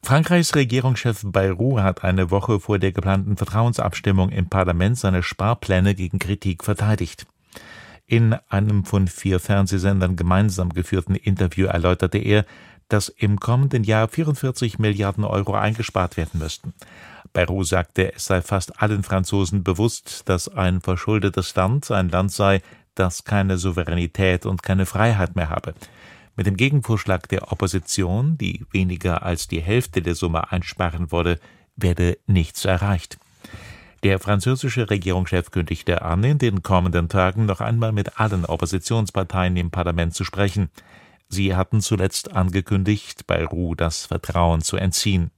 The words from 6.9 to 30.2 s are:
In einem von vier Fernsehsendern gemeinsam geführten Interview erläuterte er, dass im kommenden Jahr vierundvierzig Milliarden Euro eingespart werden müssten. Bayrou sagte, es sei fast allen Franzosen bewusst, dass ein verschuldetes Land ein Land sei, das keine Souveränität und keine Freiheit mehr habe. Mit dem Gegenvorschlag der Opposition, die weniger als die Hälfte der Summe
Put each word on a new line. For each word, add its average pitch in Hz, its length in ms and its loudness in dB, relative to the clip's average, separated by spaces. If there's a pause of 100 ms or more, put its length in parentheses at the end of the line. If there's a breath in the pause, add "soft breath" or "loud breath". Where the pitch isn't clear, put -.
In 113 320 4 (140)
einem 101 340 2
von 98 240 2
vier 92 320 0
Fernsehsendern 95 760 2
gemeinsam 90 600 2
geführten 90 400 -2
Interview 95 540 0
erläuterte 90 500 2
er, 104 260 2 (460 loud breath)
dass 104 180 0
im 104 320 0
kommenden 127 420 2
Jahr 110 260 2
vierundvierzig 135 680 -2
Milliarden 104 460 0
Euro 98 300 -2
eingespart 104 640 0
werden 82 200 -4
müssten. - 360 -8 (580 loud breath)
Bayrou 90 320 0
sagte, 90 480 0
es - 140 -12
sei 92 160 2
fast - 400 -4
allen 104 220 0
Franzosen 95 600 0
bewusst, - 640 -2
dass 92 220 0
ein 92 320 0
verschuldetes 95 720 -2
Land 107 360 0
ein 95 200 2
Land 92 200 0
sei, 98 300 2 (340 loud breath)
das 90 300 -2
keine 95 320 0
Souveränität 87 880 0
und 98 180 -2
keine 95 220 0
Freiheit 95 500 0
mehr 85 140 -2
habe. 80 240 -6 (640 loud breath)
Mit 98 120 0
dem 98 80 0
Gegenvorschlag 113 720 0
der - 240 -4
Opposition, 98 840 -2
die 95 360 -6
weniger 90 500 0
als 87 240 -4
die 82 140 -4
Hälfte 98 420 -2
der 85 140 -2
Summe 82 340 -2